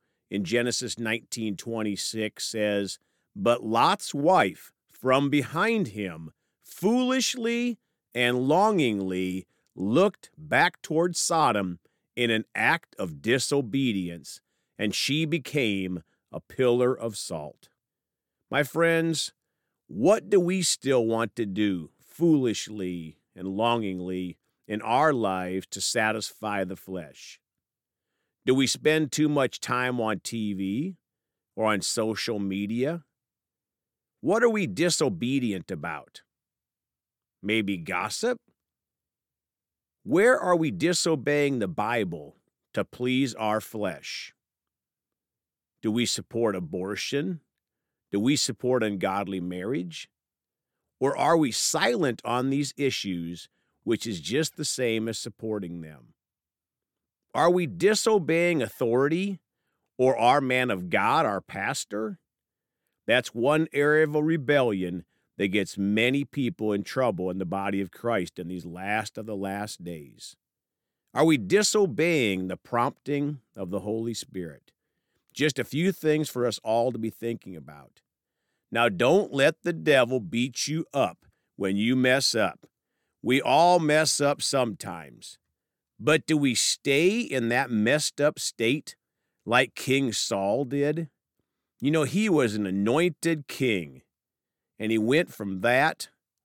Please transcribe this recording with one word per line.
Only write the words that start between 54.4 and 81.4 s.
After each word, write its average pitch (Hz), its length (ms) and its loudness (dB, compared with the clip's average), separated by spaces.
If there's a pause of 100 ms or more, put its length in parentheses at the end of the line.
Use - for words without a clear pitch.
the 160 80 -8
same 113 460 -2
as 107 100 -8
supporting 101 600 -8
them? 69 320 -20 (1200)
Are 156 180 4
we 180 160 2
disobeying 170 960 2
authority 143 800 0 (540)
or 127 220 4
our 123 240 6
man 127 300 2
of 92 180 -4
God, 113 340 4
our 101 180 0
pastor? 139 760 -6 (880)
That's 120 300 2
one 151 360 2
area 147 340 4
of 151 100 -2
a 151 80 0
rebellion 120 800 0 (320)
that 101 120 0
gets 98 280 -2
many 117 480 2
people 110 480 -2
in 101 100 -2
trouble 98 460 -2
in 92 80 -6
the 95 80 -4
body 98 340 -4
of 95 120 -4
Christ - 480 -4
in 85 80 -10
these 90 180 -10
last 101 540 -6
of 107 80 -12
the 107 80 -8
last 98 480 -8
days. 76 520 -14 (800)
Are 143 120 4
we 160 120 6
disobeying 143 1120 2
the 92 100 -6
prompting 143 840 -2 (140)
of 95 140 -8
the 95 120 -4
Holy 113 340 -4
Spirit? - 560 -10 (600)
Just 143 280 0
a 120 40 -2
few 170 280 0
things 151 380 0
for 120 180 -2
us 107 160 -4
all 117 280 2
to 113 60 -6
be 110 140 -6
thinking 113 440 -8
about. 73 460 -20 (680)
Now, 117 180 4
don't 127 420 4
let 139 300 2
the 170 120 -2
devil 135 460 4
beat 117 480 -4
you 156 240 -4
up 107 360 0 (280)